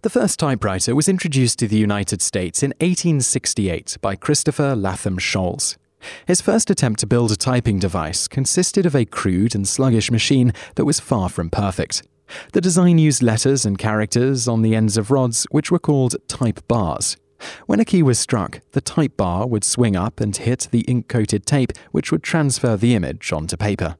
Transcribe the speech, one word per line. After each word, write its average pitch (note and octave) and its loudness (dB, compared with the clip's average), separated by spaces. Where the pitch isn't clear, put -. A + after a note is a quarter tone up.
The A3 -2
first A#3+ 0
typewriter A#2 -2
was D3+ 2
introduced C#3+ 0
to A#2 0
the G#2+ 2
United G2+ 0
States - -4
in C#3 -2
eighteen E3+ 0
sixty-eight - -4
by G2 -2
Christopher C#3+ 0
Latham F#2+ -2
Scholes. - -4
His F3+ 2
first - 2
attempt B2+ 0
to G#2+ 0
build A#2 2
a G#2 0
typing A#2+ 0
device F2+ -2
consisted F3+ 0
of D3+ 2
a B2 4
crude G2 0
and G2+ -2
sluggish A#2+ 2
machine B2 2
that D3 0
was D3 0
far F#2+ 0
from E2 -6
perfect. G2 -2
The G3+ 4
design F3 4
used D3+ 4
letters B2 2
and G2+ 0
characters A2+ 0
on A#2 0
the A2 4
ends A2 2
of G#2+ -2
rods, B2+ 0
which D3+ -2
were F3 2
called C3 2
type - -4
bars. G2 -2
When G3+ 0
a A3+ 2
key F3+ 2
was B2+ 4
struck, - -4
the C3+ 0
type - -2
bar F#2+ 0
would A2+ -2
swing A2+ 2
up F#2+ -4
and G#2+ -4
hit - -4
the A#2 0
ink-coated A2+ -2
tape, C3+ 2
which - -2
would D3+ -2
transfer C3+ 0
the A#2 4
image E2 -4
onto D#2+ -4
paper. F#2 -2